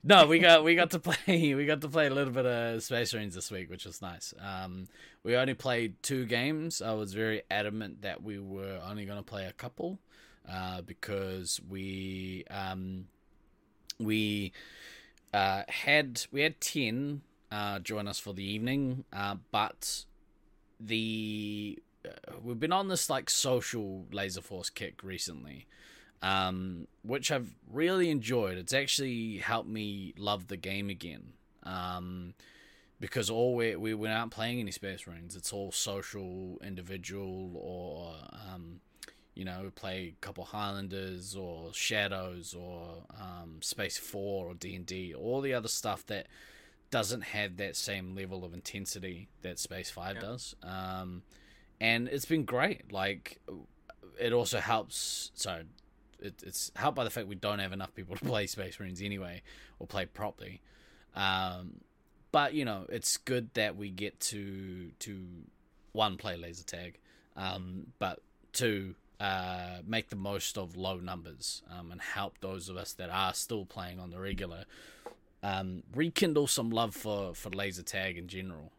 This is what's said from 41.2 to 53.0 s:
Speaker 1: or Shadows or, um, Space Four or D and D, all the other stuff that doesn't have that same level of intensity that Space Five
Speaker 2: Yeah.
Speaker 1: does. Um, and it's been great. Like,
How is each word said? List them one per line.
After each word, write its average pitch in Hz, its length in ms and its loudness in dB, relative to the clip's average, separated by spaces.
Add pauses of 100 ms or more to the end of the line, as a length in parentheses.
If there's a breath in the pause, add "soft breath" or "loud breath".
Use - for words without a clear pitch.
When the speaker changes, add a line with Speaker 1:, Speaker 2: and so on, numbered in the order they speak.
Speaker 1:
or 82 360 -8
Shadows 92 840 -2
or, 85 500 -12 (160)
um, 85 400 -12
Space - 360 -4
Four 98 520 -4
or 90 60 -8
D 92 200 -8
and 90 100 -8
D, 90 300 -6
all 117 260 -2
the 135 140 0
other 113 140 -2
stuff - 380 -2
that 104 200 -4 (640 loud breath)
doesn't 113 300 0
have 98 380 -2
that 98 180 -4
same 95 400 -4
level 92 280 -6
of 87 100 -10
intensity 92 760 -8 (140)
that 90 180 -6
Space 90 300 -6
Five 95 260 -6
Speaker 2:
Yeah. 113 60 -8
Speaker 1:
does. 117 420 -10
Um, 92 580 -6 (580 loud breath)
and 117 280 4
it's 135 160 0
been 156 200 4
great. 131 480 2
Like, 98 460 -2 (800)